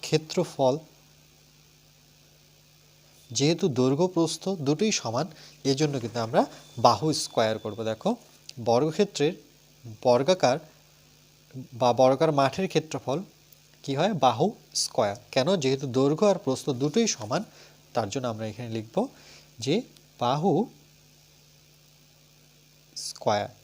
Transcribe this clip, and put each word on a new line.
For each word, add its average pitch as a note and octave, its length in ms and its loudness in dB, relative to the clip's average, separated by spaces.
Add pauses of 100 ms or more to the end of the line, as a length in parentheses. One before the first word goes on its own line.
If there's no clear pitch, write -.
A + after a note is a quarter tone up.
ক্ষেত্রফল D#3 760 -2 (2500)
যেহেতু E3 380 2
দৈর্ঘ্য C3+ 400 2
প্রস্থ E3 400 -2
দুটোই E3+ 440 0
সমান, B2 340 -4 (380)
এজন্য C#3 360 0
কিন্তু A2+ 200 -6
আমরা C#3 260 2 (320)
বাহু A#2+ 340 4
স্কয়ার A2 460 0
করব। G#2+ 260 -8
দেখো, A2 320 -2 (480)
বর্গক্ষেত্রের, D3+ 720 2 (680)
বর্গাকার C3 680 2 (1040)
বা A#2+ 180 2
বর্গাকার C3+ 400 4
মাঠের C#3 360 0
ক্ষেত্রফল D3+ 540 -4 (600)
কি C#3 120 -6
হয়? E3+ 180 0
বাহু C3 400 2 (220)
স্কয়ার। G#2 420 -2 (160)
কেন? D#3 240 2
যেহেতু C3+ 300 -2
দৈর্ঘ্য C#3 400 2
আর G3 120 4
প্রস্থ C3 320 -4
দুটোই D3 360 0
সমান, C3 360 -4 (520)
তার A2 160 -2
জন্য B2+ 160 -6
আমরা A2 200 -6
এখানে A#2 220 -10
লিখব A2+ 400 -4 (500)
যে C#3+ 240 -2 (360)
বাহু D3+ 480 0 (2250)
স্কয়ার। G#2 520 -4 (160)